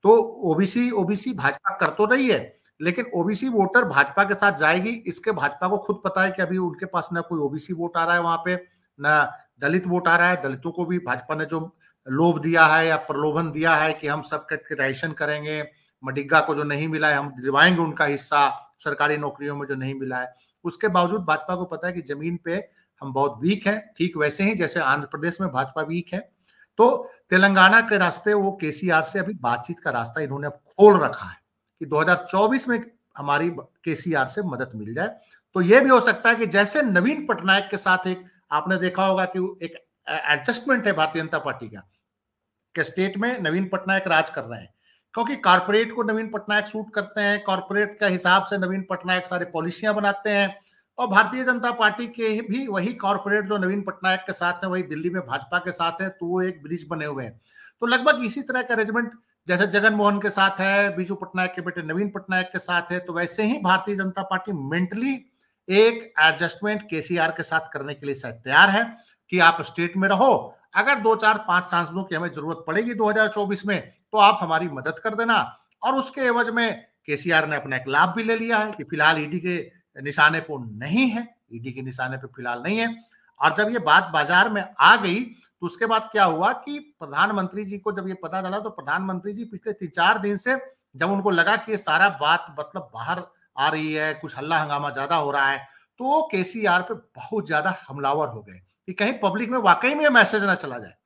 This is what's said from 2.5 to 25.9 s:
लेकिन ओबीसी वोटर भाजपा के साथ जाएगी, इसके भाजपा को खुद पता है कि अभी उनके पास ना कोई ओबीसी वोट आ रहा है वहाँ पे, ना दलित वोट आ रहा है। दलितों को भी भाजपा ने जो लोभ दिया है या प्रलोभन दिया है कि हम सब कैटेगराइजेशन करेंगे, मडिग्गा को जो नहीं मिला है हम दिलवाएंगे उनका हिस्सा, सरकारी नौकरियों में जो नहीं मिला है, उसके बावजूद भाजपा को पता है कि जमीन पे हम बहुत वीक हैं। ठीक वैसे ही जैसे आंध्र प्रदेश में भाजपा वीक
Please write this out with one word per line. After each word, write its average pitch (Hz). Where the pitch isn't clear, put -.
लेकिन 180
ओबीसी 190
वोटर 226
भाजपा 147
के 196
साथ 202
जाएगी, 160
इसके 220
भाजपा 151
को 196
खुद 202
पता 190
है 190
कि 190
अभी 185
उनके 180
पास 175
ना 170
कोई 165
ओबीसी 147
वोट 170
आ 165
रहा 170
है 175
वहाँ 170
पे, 180
ना 151
दलित 175
वोट 175
आ 170
रहा 175
है। 180
दलितों 135
को 175
भी 175
भाजपा 156
ने 156
जो 160
लोभ 156
दिया 165
है 160
या 160
प्रलोभन 151
दिया 156
है 156
कि 151
हम 143
सब 151
कैटेगराइजेशन 143
करेंगे, 151
मडिग्गा 135
को 147
जो 147
नहीं 147
मिला 156
है 147
हम 143
दिलवाएंगे 139
उनका 160
हिस्सा, 143
सरकारी 147
नौकरियों 143
में 143
जो 139
नहीं 131
मिला 131
है, 127
उसके 170
बावजूद 180
भाजपा 156
को 180
पता 175
है 180
कि 175
जमीन 147
पे 170
हम 139
बहुत 139
वीक 185
हैं। 214
ठीक 170
वैसे 151
ही 214
जैसे 170
आंध्र 143
प्रदेश 160
में 185
भाजपा 135
वीक 165